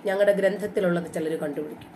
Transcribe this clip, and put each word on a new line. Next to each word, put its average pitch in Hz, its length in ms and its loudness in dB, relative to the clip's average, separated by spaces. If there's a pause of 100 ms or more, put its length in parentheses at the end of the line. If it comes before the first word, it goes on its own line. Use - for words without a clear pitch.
ഞങ്ങളുടെ 202 260 4
ഗ്രന്ഥത്തിലുള്ളത് 190 840 0
ചിലർ 160 220 -2
കണ്ടുപിടിക്കും. 151 600 -8